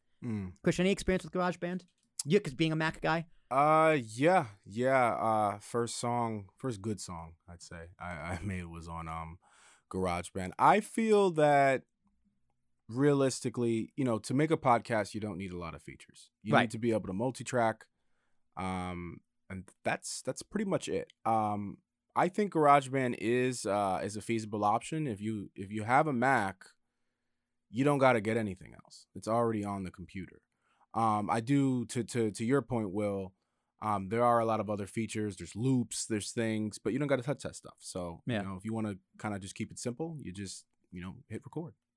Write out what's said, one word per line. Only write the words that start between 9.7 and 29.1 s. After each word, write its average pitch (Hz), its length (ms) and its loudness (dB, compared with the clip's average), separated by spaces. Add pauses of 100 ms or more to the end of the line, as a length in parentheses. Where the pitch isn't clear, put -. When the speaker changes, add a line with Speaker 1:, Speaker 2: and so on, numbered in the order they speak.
Speaker 1:
GarageBand. 90 680 -4
I 165 220 6
feel 208 520 2
that 143 500 4 (1080)
realistically, 123 1080 2
you 139 80 0
know, 117 140 2
to 120 160 -4
make 156 160 2
a 156 60 4
podcast, 113 580 2
you 107 60 -6
don't 101 180 -6
need 95 140 -8
a 90 60 -8
lot 82 160 -10
of 73 80 -16
features. - 480 -20 (120)
You 107 120 -2
Speaker 2:
Right. 123 80 4
Speaker 1:
need 117 100 -2
to 113 60 -8
be 117 120 0
able 104 160 0
to 95 60 -6
multi-track, 117 760 -2 (720)
um, 90 640 -6 (280)
and 92 200 -12 (160)
that's, - 380 -4
that's - 200 -8
pretty 208 260 -6
much 160 200 -2
it. - 240 -4 (120)
Um, 104 540 0 (380)
I 147 120 4
think 202 240 -2
GarageBand 135 680 4
is, 123 460 0
uh, 98 360 2
is 104 140 -6
a 104 40 -6
feasible 110 440 -2
option 120 420 0
if 104 140 -4
you, 107 340 -6
if 98 180 -10
you 107 120 -4
have 131 220 4
a 151 60 0
Mac. 117 540 2 (1080)
You 120 120 0
don't 143 140 4
gotta 127 220 6
get 110 160 0
anything 95 380 -4
else. - 400 -20